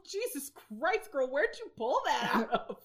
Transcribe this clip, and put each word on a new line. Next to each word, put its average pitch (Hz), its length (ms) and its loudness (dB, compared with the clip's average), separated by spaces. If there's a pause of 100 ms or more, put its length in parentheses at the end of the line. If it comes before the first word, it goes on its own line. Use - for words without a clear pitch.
"Jesus 392 500 -4
Christ, 311 580 -2
girl, 262 180 2
where'd 294 280 2
you 453 180 -12
pull 254 300 2
that 247 280 2
out 220 180 2
of?" - 320 -2